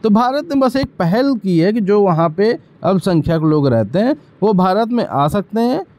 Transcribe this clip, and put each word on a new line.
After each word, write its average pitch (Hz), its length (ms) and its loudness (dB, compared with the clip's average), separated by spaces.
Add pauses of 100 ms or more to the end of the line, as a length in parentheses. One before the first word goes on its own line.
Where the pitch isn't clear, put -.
तो 220 80 0
भारत 254 440 0
ने 277 60 2
बस 262 160 0
एक 269 100 -2 (120)
पहल 233 380 0
की 185 220 -2
है 185 140 2
कि 233 80 -2
जो 202 200 2
वहाँ 170 300 2
पे 208 280 0 (260)
अल्पसंख्यक 165 580 0
लोग 151 260 2
रहते 117 300 0
हैं 262 180 0 (260)
वो 214 100 2
भारत 190 360 0
में 233 180 -2
आ 139 220 -2
सकते 208 320 -4
हैं 269 240 -2 (140)